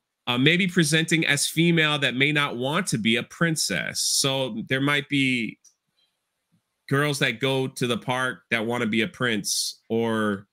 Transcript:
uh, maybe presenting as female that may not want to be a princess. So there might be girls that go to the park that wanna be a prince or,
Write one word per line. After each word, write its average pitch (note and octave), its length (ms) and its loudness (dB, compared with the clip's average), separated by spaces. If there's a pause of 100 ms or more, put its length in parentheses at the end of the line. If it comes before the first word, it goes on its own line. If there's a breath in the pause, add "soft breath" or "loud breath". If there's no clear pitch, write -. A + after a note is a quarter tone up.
(260)
uh, B2 120 0
maybe F3 280 4
presenting D#3+ 600 2
as C#3+ 200 0
female D#3+ 520 2
that C3 160 0
may C3+ 180 2
not C#3+ 240 0
want D3 300 -2
to - 120 -2
be A2+ 180 2
a A#2+ 60 -2
princess. G2 800 -2
So C3 680 -2
there C3+ 100 0
might C#3+ 300 2
be C3 480 0 (1300)
girls C#3+ 320 0
that B2+ 200 -2
go C3 260 -2
to C3 200 -4
the A#2 120 0
park B2+ 520 -4
that A2+ 160 0
wanna A#2+ 200 -2
be A2+ 140 0
a G#2+ 80 2
prince - 800 -4
or, A2 640 0